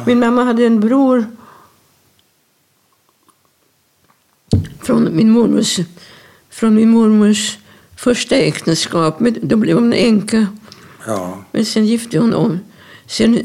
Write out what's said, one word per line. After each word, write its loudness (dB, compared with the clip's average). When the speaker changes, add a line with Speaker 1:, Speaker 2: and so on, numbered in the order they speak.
Speaker 1:
min 2
mamma 0
hade 0
en 2
bror 2
från -2
min 4
mormors, 0
från 0
min 4
mormors 2
första -2
äktenskap. -2
Men 0
då 0
blev 2
hon 2
änka. 0
Speaker 2:
Ja. -8
Speaker 1:
Men -2
sen 0
gifte -2
hon 2
om. 0
Sen 0